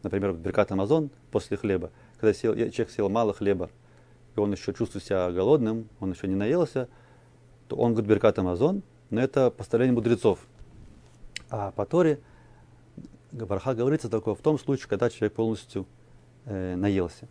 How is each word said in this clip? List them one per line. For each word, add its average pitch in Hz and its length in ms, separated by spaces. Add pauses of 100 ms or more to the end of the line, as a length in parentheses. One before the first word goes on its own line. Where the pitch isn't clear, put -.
Например, 98 320
Беркат 87 380
Амазон 135 400 (180)
после - 260
хлеба. 92 360 (280)
Когда 107 140
съел, 110 220
человек 113 340
съел 101 200
мало 110 220
хлеба, 98 380 (680)
и - 40
он 104 120
еще 98 220
чувствует - 320
себя 90 260
голодным, 113 560 (120)
он 95 140
еще - 120
не 95 100
наелся, 131 520 (800)
то - 80
он 117 180
говорит 107 160
Беркат 104 300
Амазон, 107 420 (300)
но 113 100
это 131 300
постановление 123 420
мудрецов. 117 460 (1120)
А 101 200
по 101 140
Торе 160 340 (1120)
браха 110 440
говорится 127 340
только 110 240
в - 80
том 151 160
случае, - 300
когда 110 240
человек 107 220
полностью, 110 520 (600)
э, 92 300
наелся. 95 560